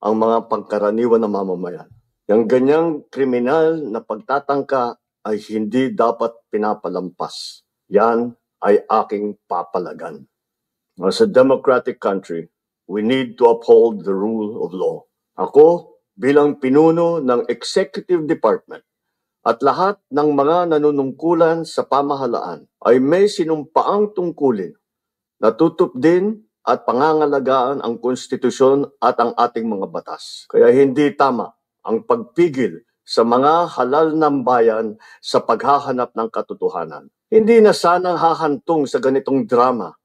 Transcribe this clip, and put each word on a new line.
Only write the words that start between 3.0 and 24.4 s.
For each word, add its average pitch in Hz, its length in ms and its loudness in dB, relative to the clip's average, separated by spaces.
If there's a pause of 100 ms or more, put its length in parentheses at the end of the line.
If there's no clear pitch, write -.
kriminal 135 720 0
na 113 240 -8
pagtatangka 131 960 -4 (240)
ay 107 160 -4 (160)
hindi 110 400 -2
dapat 117 400 0 (160)
pinapalampas. 92 1120 -6 (240)
Yan 117 480 0 (240)
ay 101 240 2
aking 104 640 -4
papalagan. 85 800 -8 (720)
As 95 240 0
a 110 80 6
democratic 127 720 2
country, 92 480 -6 (400)
we 101 80 -4
need 120 400 -2
to 120 80 6
uphold 113 560 4
the 98 80 -4
rule 107 560 -4
of 85 80 -12
law. - 320 -6 (320)
Ako, 165 560 4 (160)
bilang 143 480 2
pinuno 160 640 2
ng 123 240 0
executive 175 800 -4
department, - 560 -2 (640)
at 113 160 -2
lahat 165 320 0 (160)
ng 147 240 0
mga 160 400 2
nanunungkulan 156 880 0
sa 135 240 -6
pamahalaan 131 800 -4 (160)
ay 123 160 4
may 180 320 2
sinumpaang 160 800 -2
tungkulin 131 640 -4 (600)